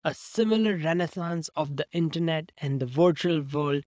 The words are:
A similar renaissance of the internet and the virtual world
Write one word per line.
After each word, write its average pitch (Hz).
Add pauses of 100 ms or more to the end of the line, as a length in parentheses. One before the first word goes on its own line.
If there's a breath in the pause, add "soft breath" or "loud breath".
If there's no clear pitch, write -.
A 160
similar 220
renaissance 170
of 147
the 147
internet 165
and 139
the 131
virtual 165
world 143